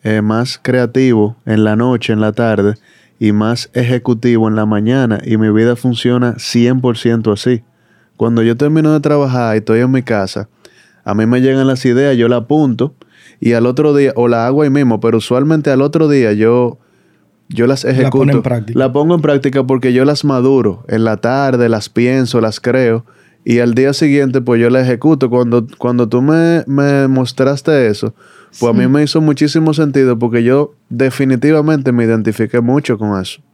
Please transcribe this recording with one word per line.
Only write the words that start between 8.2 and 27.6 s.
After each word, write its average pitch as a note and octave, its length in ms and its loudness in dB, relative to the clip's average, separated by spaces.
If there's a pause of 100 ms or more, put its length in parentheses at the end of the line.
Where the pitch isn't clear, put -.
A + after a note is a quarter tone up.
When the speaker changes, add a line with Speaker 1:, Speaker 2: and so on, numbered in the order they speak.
Speaker 1:
yo A#2 140 0
termino D3+ 360 0
de D3+ 80 0
trabajar C3 560 0
y - 20 2
estoy A2 220 0
en B2+ 100 0
mi C3 120 0
casa, G#2 460 -4 (560)
a G#2 100 -4
mí A2 120 0
me B2 140 0
llegan C3+ 260 2
las C3 180 -2
ideas, C3+ 320 2
yo A#2 120 2
las A#2+ 140 0
apunto, C#3 520 -2 (460)
y A#2 140 0
al A#2 120 2
otro D3 280 0
día, C#3 200 2
o A#2 140 0
la A#2 180 0
hago C#3+ 160 0
ahí D3 80 0
mismo, C3 300 0
pero A2+ 180 0
usualmente C#3+ 520 0
al C3 120 2
otro D#3 260 0
día B2+ 240 2
yo, A#2 460 0 (680)
yo A#2 180 -2
las C3+ 180 -2
Speaker 2:
La C3 60 0
pone C3 100 0
en C3+ 300 2
Speaker 1:
ejecuto. C3+ 120 2
Speaker 2:
práctica. A#2 360 -4
Speaker 1:
La C3 140 0
pongo D3 220 2
en E3+ 80 0
práctica C#3 420 0
porque B2+ 280 0
yo B2+ 120 2
las D3 200 0
maduro B2+ 640 0
en A2 160 0
la A2 120 0
tarde, B2+ 520 0
las A2 200 -2
pienso, B2 520 0
las A2 200 -4
creo, A#2+ 440 0 (400)
y A#2+ 160 2
al A#2+ 140 0
día C3+ 200 0
siguiente, C#3 480 0
pues, A#2 180 0
yo A#2 80 2
las B2+ 180 2
ejecuto. C3 440 0
Cuando, A#2+ 360 0 (120)
cuando B2 300 0
tú B2 120 0
me, E3 460 2
me C#3 420 0
mostraste C3+ 800 0